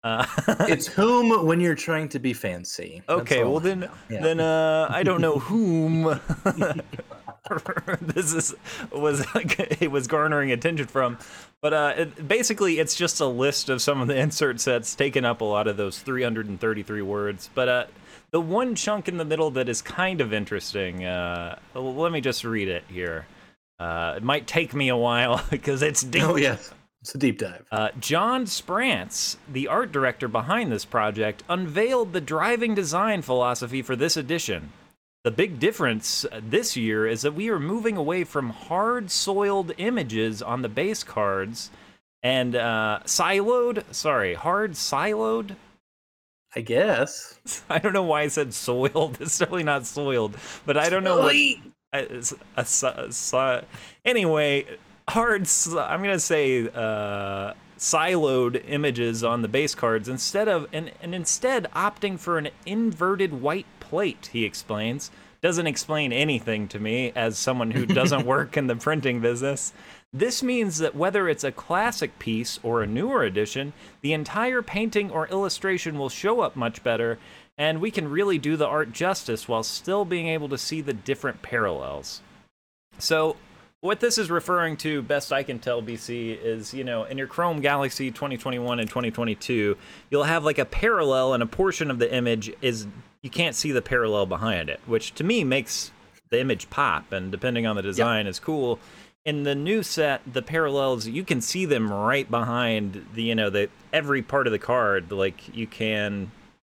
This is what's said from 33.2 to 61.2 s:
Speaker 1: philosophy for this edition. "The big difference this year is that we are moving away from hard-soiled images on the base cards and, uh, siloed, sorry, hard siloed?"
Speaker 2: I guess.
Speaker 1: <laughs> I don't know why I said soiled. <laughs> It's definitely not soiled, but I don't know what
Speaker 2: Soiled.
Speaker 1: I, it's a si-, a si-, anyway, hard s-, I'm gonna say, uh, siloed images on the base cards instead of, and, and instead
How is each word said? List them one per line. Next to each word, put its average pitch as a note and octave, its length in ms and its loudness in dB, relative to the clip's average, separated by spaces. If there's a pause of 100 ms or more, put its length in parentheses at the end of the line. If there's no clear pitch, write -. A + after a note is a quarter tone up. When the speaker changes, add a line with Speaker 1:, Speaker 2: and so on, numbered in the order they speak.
Speaker 1:
philosophy B2 580 0
for B2+ 140 -2
this D3+ 200 2
edition. B2 560 -4 (520)
"The A#2 80 2
big D#3+ 280 0
difference C3 720 0
this A2+ 460 0
year A2 300 2
is A2+ 160 0
that D3 100 0
we G3+ 160 -2
are G3+ 100 0
moving G#3 380 -2
away E3+ 260 0
from C3 280 -2
hard-soiled G3 1300 0
images A2+ 640 0
on B2 180 -4
the A#2+ 80 -2
base F3+ 340 -2
cards G2+ 680 -2 (500)
and, B2 340 2
uh, A2 500 2
siloed, G#3 800 2 (100)
sorry, G#2+ 420 2
hard F3+ 380 0
siloed?" G#3+ 840 -2 (1000)
Speaker 2:
I A#2+ 60 -4
guess. B2+ 800 0 (260)
Speaker 1:
<laughs> - 40 -20
I D#3+ 100 2
don't G3 140 0
know F#3+ 100 4
why D3+ 180 4
I D3+ 60 2
said C#3 260 0
soiled. C3 640 0
<laughs> - 40 -10
It's D3+ 180 -2
definitely F3 240 0
not C#3+ 220 0
soiled, B2 520 0 (280)
but C#3+ 120 2
I D#3 120 4
don't F#3+ 140 2
know F#3+ 160 4
what G3 140 6
Speaker 2:
Soiled. - 240 4 (360)
Speaker 1:
I, C#3 60 -2
it's B2 340 -6 (240)
a B2 80 0
si-, - 220 0
a - 240 -4
si-, B2+ 480 0 (460)
anyway, D#3 600 2 (440)
hard A3 320 4
s-, - 320 0
I'm D#3+ 280 0
gonna G3 180 2
say, C3+ 540 2
uh, G2+ 800 -4 (240)
siloed C#3+ 880 2
images A#2+ 560 0
on A#2+ 180 2
the A2+ 60 -2
base C#3 260 0
cards A2+ 340 0
instead G3 400 -2
of, E3 240 2
and, E3 200 -8 (100)
and E3+ 140 -6
instead A3+ 580 0